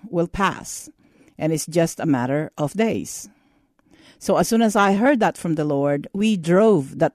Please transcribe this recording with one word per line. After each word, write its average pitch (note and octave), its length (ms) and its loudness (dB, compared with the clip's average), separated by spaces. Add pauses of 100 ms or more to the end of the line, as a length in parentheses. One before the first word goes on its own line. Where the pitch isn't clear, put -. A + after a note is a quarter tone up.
will E3+ 180 -2
pass, - 640 -6 (480)
and D#3 160 -2
it's D3+ 140 -4
just E3 320 0
a - 80 -4
matter C#3 500 -2
of D3 160 -4
days. F#3+ 560 -4 (880)
So F3+ 200 0
as F3 100 2
soon A3+ 160 2
as G#3+ 120 2
I G3+ 180 4
heard B3 260 2
that F#3+ 180 0
from E3 160 -2
the D3+ 100 -2
Lord, C#3+ 480 -2
we G#3+ 240 0
drove E3+ 640 2
that E3 180 0